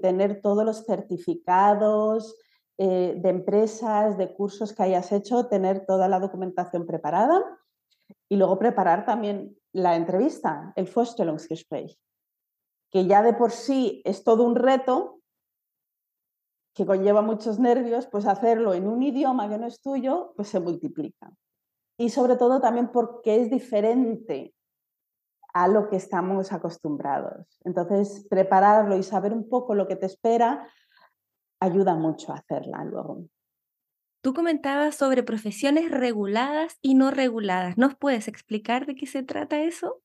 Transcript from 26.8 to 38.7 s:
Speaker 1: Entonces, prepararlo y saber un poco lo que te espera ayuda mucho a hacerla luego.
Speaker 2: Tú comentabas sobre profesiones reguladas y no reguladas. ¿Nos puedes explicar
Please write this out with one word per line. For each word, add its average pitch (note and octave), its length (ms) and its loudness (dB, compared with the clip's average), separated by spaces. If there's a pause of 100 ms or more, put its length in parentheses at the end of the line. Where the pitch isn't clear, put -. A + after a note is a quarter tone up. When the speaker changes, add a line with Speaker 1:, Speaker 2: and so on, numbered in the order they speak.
Speaker 1:
Entonces, F#3+ 640 -2
prepararlo G3+ 680 6
y F#3+ 80 0
saber G3+ 300 -2
un A3+ 160 -6
poco B3 260 -2
lo G3 120 0
que F#3+ 100 -6
te F#3+ 80 -6
espera A#3 600 0 (920)
ayuda F#3+ 340 2
mucho D#3+ 380 -4
a C#3+ 60 -10
hacerla - 480 -8
luego. - 400 -10 (960)
Speaker 2:
Tú C4 100 0
comentabas D4 640 0
sobre C4 280 2
profesiones C4+ 680 -2
reguladas B3 920 -2
y C4+ 140 4
no C4 160 6
reguladas. G#3 680 -2
¿Nos C#4 180 2
puedes B3+ 320 -2
explicar A3 580 -6